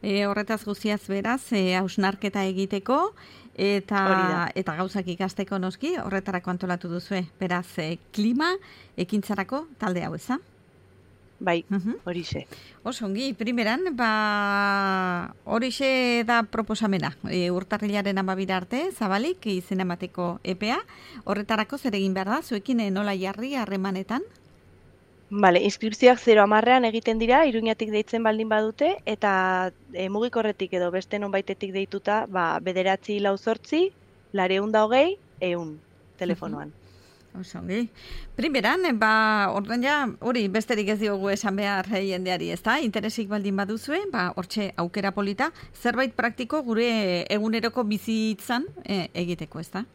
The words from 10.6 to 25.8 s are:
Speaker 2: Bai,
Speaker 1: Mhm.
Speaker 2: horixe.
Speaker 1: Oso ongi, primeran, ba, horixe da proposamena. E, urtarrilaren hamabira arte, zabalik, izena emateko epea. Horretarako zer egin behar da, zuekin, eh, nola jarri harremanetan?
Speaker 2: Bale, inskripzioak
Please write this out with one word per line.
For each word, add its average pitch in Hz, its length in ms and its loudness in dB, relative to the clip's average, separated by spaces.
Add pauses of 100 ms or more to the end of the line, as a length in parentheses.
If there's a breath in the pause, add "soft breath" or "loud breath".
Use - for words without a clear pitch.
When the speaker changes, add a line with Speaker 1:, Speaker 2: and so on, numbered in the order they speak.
Speaker 2:
Bai, 170 300 0
Speaker 1:
Mhm. 196 260 -2 (100)
Speaker 2:
horixe. 170 420 -6 (360 loud breath)
Speaker 1:
Oso - 220 -6
ongi, 220 280 -2
primeran, 240 600 0
ba, 202 1400 0 (120)
horixe 247 800 2
da 233 180 2
proposamena. 202 720 0 (140)
E, 175 220 0
urtarrilaren 202 680 -2
hamabira 190 400 -2
arte, 254 340 -4
zabalik, 226 540 -2
izena 185 380 -2
emateko 175 600 -4
epea. 208 360 -2 (460 loud breath)
Horretarako 208 520 -2
zer 247 180 -2
egin 196 180 0
behar 190 140 -2
da, 247 140 0
zuekin, 233 380 -2
eh, 208 120 0
nola 202 240 0
jarri 196 400 -4
harremanetan? 196 680 -2 (1040)
Speaker 2:
Bale, 190 320 6
inskripzioak 220 580 6